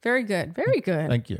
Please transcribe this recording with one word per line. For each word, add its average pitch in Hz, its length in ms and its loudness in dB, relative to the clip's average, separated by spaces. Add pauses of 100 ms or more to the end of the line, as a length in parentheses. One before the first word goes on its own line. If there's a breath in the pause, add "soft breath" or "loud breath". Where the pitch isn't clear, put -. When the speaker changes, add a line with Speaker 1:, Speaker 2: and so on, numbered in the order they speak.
Speaker 1:
Very 247 220 2
good. 180 320 -2
Very 453 240 2
good. 160 300 0
Speaker 2:
Thank 120 200 0
you. 95 100 -6